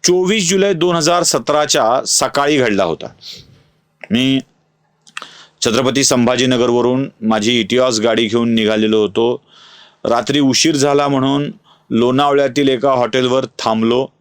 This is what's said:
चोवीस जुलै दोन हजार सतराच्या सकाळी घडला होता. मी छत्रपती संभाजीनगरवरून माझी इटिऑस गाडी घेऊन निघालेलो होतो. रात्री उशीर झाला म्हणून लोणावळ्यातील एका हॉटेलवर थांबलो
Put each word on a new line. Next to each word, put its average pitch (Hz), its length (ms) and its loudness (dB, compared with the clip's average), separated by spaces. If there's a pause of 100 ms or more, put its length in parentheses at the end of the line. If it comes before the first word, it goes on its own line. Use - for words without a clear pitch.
चोवीस 180 460 0
जुलै 196 240 0
दोन 175 220 0
हजार 170 280 2
सतराच्या 143 800 0
सकाळी 143 520 0
घडला 107 260 2
होता. 82 240 -4 (1040)
मी 131 280 0 (1200)
छत्रपती 123 420 0
संभाजीनगरवरून 123 1080 2 (100)
माझी 110 380 0
इटिऑस 120 400 0
गाडी 113 280 0
घेऊन 117 260 0
निघालेलो 110 480 2
होतो. 113 400 -2 (640)
रात्री 117 340 0
उशीर 143 360 0
झाला 143 320 2
म्हणून 139 440 -2 (380)
लोणावळ्यातील 135 760 2
एका 131 240 0
हॉटेलवर 127 540 0 (140)
थांबलो 113 480 0 (140)